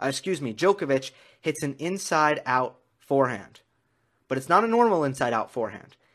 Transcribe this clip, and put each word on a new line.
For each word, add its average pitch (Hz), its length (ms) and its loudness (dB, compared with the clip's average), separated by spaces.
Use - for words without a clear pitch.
uh, 131 40 -4
excuse 143 340 -4
me, 117 140 -6
Djokovic 143 560 0
hits 156 240 -6
an 139 160 -4
inside-out 151 1000 0
forehand. 127 600 -2
But 131 120 -4
it's 131 100 -6
not 190 160 6
a 233 40 -2
normal 226 360 4
inside-out 120 460 -2
forehand. 107 460 -8